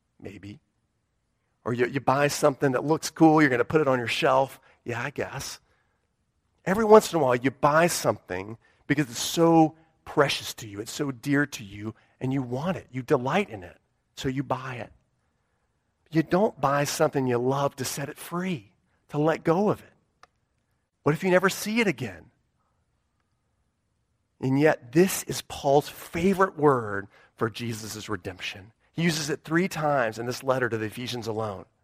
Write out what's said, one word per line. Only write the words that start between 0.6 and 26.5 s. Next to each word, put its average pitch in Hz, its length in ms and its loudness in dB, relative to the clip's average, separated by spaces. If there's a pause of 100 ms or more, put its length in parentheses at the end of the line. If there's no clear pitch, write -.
Or 120 80 -2
you, 123 140 0
you 131 140 -4
buy 139 280 2
something 143 440 0
that 127 120 -2
looks 151 260 -2
cool, 160 300 6
you're 143 100 6
gonna 120 140 2
put 156 160 2
it 139 80 2
on 131 100 4
your 113 100 -4
shelf. 135 520 0 (240)
Yeah, 117 180 -8
I 139 80 -8
guess. 110 480 -8 (1080)
Every 208 200 0
once 214 280 8
in 165 60 0
a 151 40 2
while, 127 140 4
you 127 140 0
buy 151 380 4
something 104 680 -4 (280)
because 139 240 0
it's 120 80 -12
so 165 560 4 (300)
precious - 500 -2
to 113 140 -16
you, 101 120 -12
it's 117 120 -12
so 147 180 -4
dear 139 360 0
to 123 180 -12
you, 104 300 -12 (260)
and 131 120 -4
you 135 100 -2
want 131 340 -6
it. - 160 -14
You 127 100 -8
delight 143 480 0
in 104 120 -14
it, - 160 -20 (380)
so - 120 -8
you 131 140 -4
buy 127 340 -8
it. 110 160 -14 (1200)
You 156 120 2
don't 180 380 0
buy 143 240 0
something 143 420 0
you 123 120 0
love 135 380 -2
to 127 80 -8
set 143 240 -8
it 147 100 -16
free, 175 520 -8 (380)
to 156 100 -6
let 151 240 0
go 180 280 2
of 117 100 -4
it. - 120 -20 (1080)
What 147 120 2
if 170 100 -6
you 190 60 0
never 185 180 4
see 220 320 -2
it 214 60 2
again? 107 400 -6 (2250)
And 135 200 0
yet, 147 320 2
this 180 320 4
is - 180 -8
Paul's 143 460 2
favorite 185 680 -2